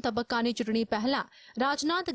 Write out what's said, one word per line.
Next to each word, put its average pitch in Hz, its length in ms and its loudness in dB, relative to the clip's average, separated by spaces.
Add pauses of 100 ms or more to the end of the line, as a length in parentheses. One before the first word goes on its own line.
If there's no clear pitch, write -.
તબક્કાની 240 540 0
ચૂંટણી 226 360 0
પહેલા 233 340 0 (340)
રાજનાંદ 302 520 0